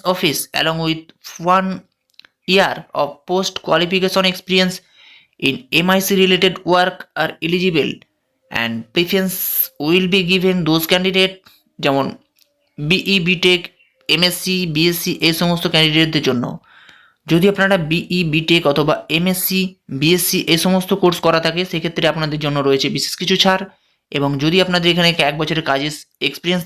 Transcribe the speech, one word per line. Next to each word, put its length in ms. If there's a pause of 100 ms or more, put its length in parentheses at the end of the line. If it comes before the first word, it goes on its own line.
(120)
Office 280 (200)
along 280
with 160 (540)
one 120 (840)
year 220 (260)
of 60 (220)
post 240 (140)
qualification 640
experience 440 (720)
in 60 (260)
এমআইসি 340 (100)
related 300 (200)
work 240 (240)
are 100 (140)
eligible 460 (680)
and 100 (220)
preference 440 (500)
will 280
be 60 (100)
given 240 (120)
those 240
candidate, 440 (480)
যেমন 220 (840)
বিই, 280 (100)
বিটেক, 340 (540)
এমএসসি, 420 (180)
বিএসসি 360 (160)
এই 140
সমস্ত 320
ক্যান্ডিডেটদের 560
জন্য। 160 (840)
যদি 220
আপনারা 220 (140)
বিই, 320 (120)
বিটেক 380
অথবা 220 (240)
এমএসসি, 440 (380)
বিএসসি 400 (140)
এই 120
সমস্ত 260 (100)
কোর্স 240
করা 200
থাকে, 160 (100)
সেক্ষেত্রে 400
আপনাদের 340
জন্য 120 (100)
রয়েছে 280
বিশেষ 260
কিছু 220
ছাড়। 200 (540)
এবং 120 (140)
যদি 220
আপনাদের 280
এখানে 160 (200)
এক 120
বছরের 280
কাজের 240 (340)
এক্সপিরিয়েন্স 380